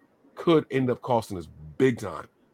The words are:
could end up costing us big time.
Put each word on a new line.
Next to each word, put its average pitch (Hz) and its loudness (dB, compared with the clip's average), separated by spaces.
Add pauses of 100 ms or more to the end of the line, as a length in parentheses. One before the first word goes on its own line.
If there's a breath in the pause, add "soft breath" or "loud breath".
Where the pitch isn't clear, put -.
(340)
could 165 2
end 131 0
up 117 -4
costing 113 -2
us 80 -10 (320)
big 131 2
time. 82 -10 (280)